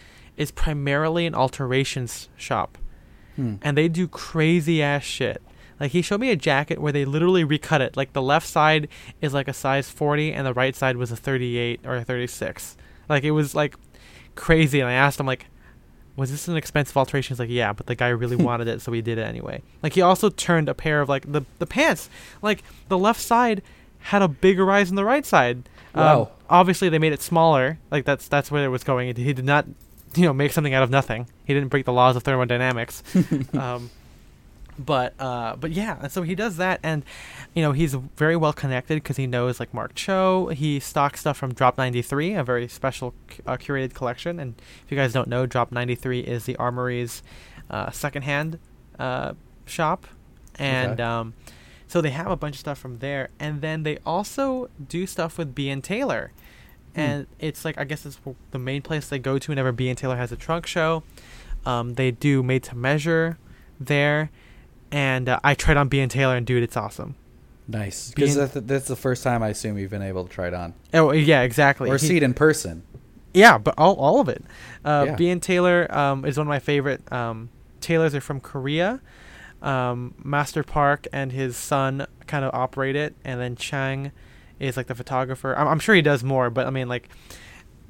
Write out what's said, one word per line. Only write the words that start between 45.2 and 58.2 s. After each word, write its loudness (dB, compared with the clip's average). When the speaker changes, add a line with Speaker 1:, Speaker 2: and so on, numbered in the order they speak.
Speaker 1:
know, -2
Drop -2
ninety-three -4
is -6
the -6
Armory's, -4
uh, -8
secondhand, -6
uh, -6
shop. -2
And, -2
Speaker 2:
Okay. -4
Speaker 1:
um, -4
so -2
they 0
have -6
a -4
bunch -8
of -16
stuff -8
from -14
there, -6
and -6
then -4
they -4
also -4
do -4
stuff -6
with -6
B -4
and -6
Taylor. -4
Speaker 2:
Hmm. -2
Speaker 1:
And -2
it's, -6
like, -6
I -4
guess -8
it's -16
w-, -14